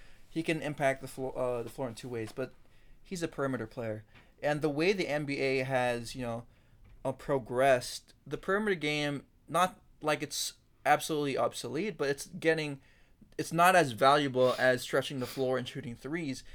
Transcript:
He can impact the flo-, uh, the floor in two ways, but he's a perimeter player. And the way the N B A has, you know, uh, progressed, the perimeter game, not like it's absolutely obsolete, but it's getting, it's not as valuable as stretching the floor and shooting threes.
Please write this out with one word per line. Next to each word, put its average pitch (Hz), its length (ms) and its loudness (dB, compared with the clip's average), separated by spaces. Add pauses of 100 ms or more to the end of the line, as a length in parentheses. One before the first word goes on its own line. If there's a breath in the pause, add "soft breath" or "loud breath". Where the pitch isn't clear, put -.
(280 soft breath)
He 160 140 -4
can 160 200 -2
impact 135 400 0
the 131 60 -10
flo-, 131 220 -6
uh, 123 320 -2
the 113 80 -10
floor 131 180 -6
in 110 60 -10
two 131 140 -12
ways, 113 260 -6
but 131 180 -8 (500 soft breath)
he's 175 200 -10
a 160 60 -2
perimeter 131 380 -4
player. 110 380 -8 (380 soft breath)
And 147 200 0
the 156 60 2
way 160 240 2
the 185 160 -2
N 151 160 -2
B 139 140 -4
A 135 260 2
has, 123 500 0
you 131 80 -6
know, 117 220 -6 (600 soft breath)
uh, 131 80 -2
progressed, 127 1000 0 (120)
the 143 120 -8
perimeter 202 360 0
game, 147 500 -4 (240)
not 175 300 2 (220)
like 151 220 0
it's - 320 -6 (300)
absolutely 147 540 2
obsolete, 143 580 -2
but 143 120 -2
it's 139 180 -2
getting, 151 540 -2 (580 soft breath)
it's 156 140 -4
not 175 220 8
as 147 180 6
valuable 127 640 6
as 127 240 4
stretching 139 380 -2
the 123 60 -4
floor 131 320 0
and 123 80 -6
shooting 123 280 -10
threes. 143 480 -6 (120)